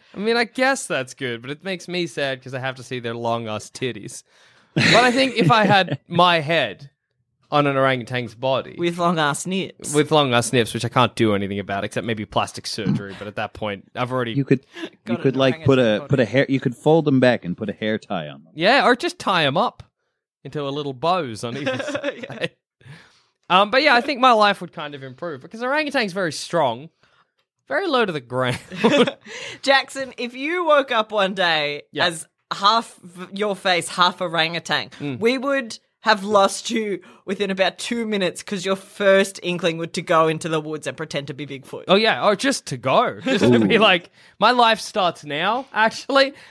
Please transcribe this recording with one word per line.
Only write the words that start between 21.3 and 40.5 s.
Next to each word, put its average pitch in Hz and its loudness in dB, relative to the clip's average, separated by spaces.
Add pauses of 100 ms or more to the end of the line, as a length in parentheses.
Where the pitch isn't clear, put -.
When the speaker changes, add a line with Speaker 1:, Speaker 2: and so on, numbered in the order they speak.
Speaker 1:
on 117 -6
either 254 -4
Speaker 3:
<laughs> 269 -6
Speaker 1:
side. 277 -8 (960)
Um, 196 4
but 262 4
yeah, 285 6
I 240 4
think 262 -4
my 254 6
life 208 4
would 175 -14
kind 147 -12
of 135 -14
improve 135 -12
because 196 -18
orangutan's 262 -2
very 180 -2
strong, 143 -2 (760)
very 330 -2
low 262 2
to 190 -2
the 151 -6
ground. 123 -2 (220)
<laughs> - 4 (200)
Speaker 3:
<laughs> - -14
Jackson, 269 0
if 240 -6
you 320 -4
woke 285 4
up 220 0
one 202 0
day 156 0
Speaker 1:
Yeah. 147 0
Speaker 3:
as 165 -6 (240)
half 220 2
v-, 175 -16
your 202 -2
face, 180 0
half 180 2
orangutan, 160 -2 (100)
Speaker 1:
Mm. 139 -6
Speaker 3:
we 233 2
would 269 -4 (240)
have 214 2
lost 196 2
you 214 -4 (260)
within 196 -4
about 185 -2
two 233 -4
minutes 196 -4
'cause 185 -8
your 190 0
first 196 2
inkling 175 -2
would 165 -8
to 180 -6
go 160 4
into 160 -4
the 160 -2